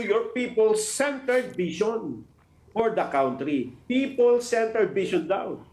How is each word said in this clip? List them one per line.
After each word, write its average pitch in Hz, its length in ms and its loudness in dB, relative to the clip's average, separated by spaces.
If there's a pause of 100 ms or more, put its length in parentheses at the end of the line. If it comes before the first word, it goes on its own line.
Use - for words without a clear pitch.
your 226 260 0
people-centered 247 1300 0
vision 180 680 -2 (480)
for 226 240 0
the 175 160 2
country." 135 640 -2 (140)
People-centered 240 1040 2
vision 175 320 0
daw 196 320 -2 (140)